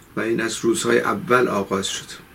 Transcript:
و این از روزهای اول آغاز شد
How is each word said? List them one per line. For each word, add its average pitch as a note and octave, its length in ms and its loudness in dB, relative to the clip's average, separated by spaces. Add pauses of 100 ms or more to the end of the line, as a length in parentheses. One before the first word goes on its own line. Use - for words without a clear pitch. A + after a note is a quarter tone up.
(160)
و A2 40 -4
این A#2 200 -2
از A2+ 220 -4
روزهای A#2 380 2
اول A#2+ 480 2
آغاز G2 400 -2
شد - 180 -8 (280)